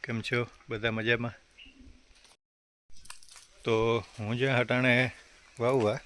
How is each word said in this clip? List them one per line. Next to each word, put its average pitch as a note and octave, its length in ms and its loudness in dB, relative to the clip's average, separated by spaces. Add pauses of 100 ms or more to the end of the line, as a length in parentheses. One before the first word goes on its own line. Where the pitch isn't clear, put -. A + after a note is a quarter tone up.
કેમ A2+ 200 -6
છો? A#2+ 240 -2 (220)
બધા A2+ 220 -2
મજામાં? A#2 420 0 (2250)
તો A2+ 400 0 (140)
હું A2 200 -4
જ્યાં C3 220 2
હટાણે B2 520 4 (480)
વાવવા A#2+ 460 2